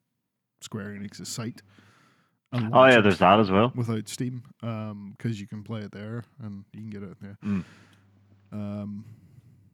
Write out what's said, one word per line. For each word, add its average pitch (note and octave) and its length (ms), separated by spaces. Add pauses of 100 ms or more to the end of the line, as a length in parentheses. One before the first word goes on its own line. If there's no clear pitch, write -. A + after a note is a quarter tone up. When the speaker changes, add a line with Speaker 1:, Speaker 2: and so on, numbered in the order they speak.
(600)
Speaker 1:
Square G2+ 280 (120)
Enix's G2+ 300
site A#2 320 (880)
and A#2+ 220
Speaker 2:
Oh, B2 60
Speaker 1:
launch C3 120
Speaker 2:
yeah, B2 80
Speaker 1:
it - 40
Speaker 2:
there's F#2+ 160
that F#2 200
as G#2 100
well. G#2 260
Speaker 1:
without A2 340
Steam, B2+ 340 (180)
um, G#2+ 560
'cause A#2 220
you G2 80
can G#2+ 160
play A2+ 160
it G2+ 140
there A2 320 (160)
and G2+ 320
you G#2+ 80
can A2 80
get G#2 140
it F#2 180
there. G2 240
Speaker 2:
Mm. G2 180 (880)
Speaker 1:
Um, G#2 540 (680)